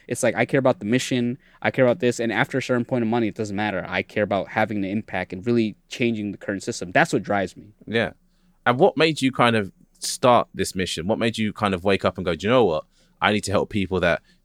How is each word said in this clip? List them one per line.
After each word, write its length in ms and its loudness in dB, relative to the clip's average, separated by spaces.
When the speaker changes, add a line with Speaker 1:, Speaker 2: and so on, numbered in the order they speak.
Speaker 1:
it's 160 -4
like, 140 2
I 80 2
care 160 0
about 180 2
the 80 -8
mission, 520 0
I 100 0
care 140 2
about 160 4
this, 200 0
and 120 -2
after 260 -2
a 40 -2
certain 220 0
point 180 -2
of 60 0
money, 200 0
it 60 -6
doesn't 220 -6
matter. 320 -2
I 140 -2
care 220 -4
about 240 0
having 320 -2
the 100 -4
impact 420 -6
and 140 -10
really 280 2
changing 440 -2
the 60 -14
current 240 -6
system. 300 -8
That's 200 2
what 100 0
drives 340 -2
me. 160 -20
Speaker 2:
Yeah. 260 -2
And 140 2
what 180 4
made 260 0
you 100 2
kind 240 4
of 160 -2
start 560 2
this 220 -4
mission? 320 -4
What 100 0
made 200 -2
you 140 -2
kind 220 -2
of 80 -4
wake 220 2
up 120 -2
and 80 -6
go, 120 0
"Do 100 -8
you 60 0
know 120 6
what? 200 0
I 120 4
need 120 0
to 60 -8
help 200 0
people 300 -2
that 220 2